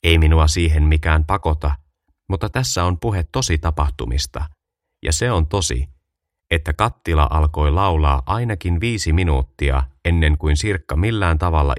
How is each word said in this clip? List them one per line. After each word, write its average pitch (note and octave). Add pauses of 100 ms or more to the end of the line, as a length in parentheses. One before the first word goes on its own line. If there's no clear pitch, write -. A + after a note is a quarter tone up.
Ei E2
minua D#2+
siihen D#2
mikään D#2
pakota, D2+ (520)
mutta G2
tässä B2
on F2
puhe G2
tositapahtumista, D2 (560)
ja D#2
se A#2+
on E2+
tosi, C2+ (640)
että D#2+
kattila E2
alkoi D2+
laulaa D#2
ainakin F#2+
viisi A2
minuuttia C#2 (220)
ennen D#2+
kuin D2+
sirkka F2+
millään F#2+
tavalla D#2